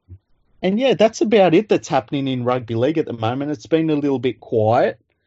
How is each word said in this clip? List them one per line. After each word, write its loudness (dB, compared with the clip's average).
and 0
yeah, 2
that's 2
about 4
it 2
that's 0
happening -2
in -4
rugby -2
league 0
at -2
the -10
moment. -4
It's -12
been 0
a 0
little -2
bit -4
quiet, 0